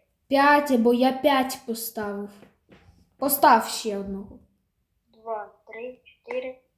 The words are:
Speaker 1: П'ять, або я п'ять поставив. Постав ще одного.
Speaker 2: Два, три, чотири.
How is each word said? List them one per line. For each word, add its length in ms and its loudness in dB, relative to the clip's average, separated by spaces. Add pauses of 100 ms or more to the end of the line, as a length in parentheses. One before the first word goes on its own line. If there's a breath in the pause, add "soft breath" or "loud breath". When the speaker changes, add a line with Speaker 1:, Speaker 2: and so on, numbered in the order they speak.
(280)
Speaker 1:
П'ять, 420 4
або 240 4
я 180 4
п'ять 540 0
поставив. 640 -8 (840)
Постав 520 2
ще 300 -8
одного. 400 -12 (720)
Speaker 2:
Два, 420 -10 (120)
три, 380 -14
чотири. 540 -12 (200)